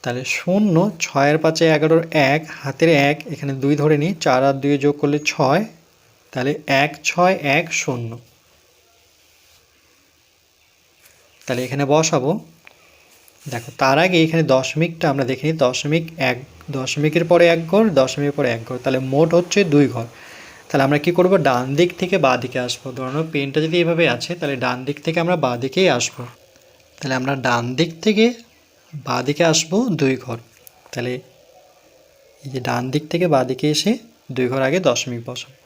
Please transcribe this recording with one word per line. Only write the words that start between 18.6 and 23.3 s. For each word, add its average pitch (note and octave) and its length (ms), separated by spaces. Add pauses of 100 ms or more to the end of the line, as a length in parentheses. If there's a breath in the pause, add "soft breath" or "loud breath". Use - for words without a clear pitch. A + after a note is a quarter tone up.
ঘর, B2+ 160
তাহলে C3 160 (120)
মোট D#3 160 (100)
হচ্ছে F3+ 200 (160)
দুই D3 200
ঘর। A#2 120 (600 loud breath)
তাহলে C#3 200
আমরা D3 180
কী F3 140
করবো, F#3 180 (120)
ডান B2 160 (140)
দিক F3+ 120 (100)
থেকে G3 180
বাঁ C3 240
দিকে B2+ 240
আসবো। - 200 (100)
ধরো C3 240 (120)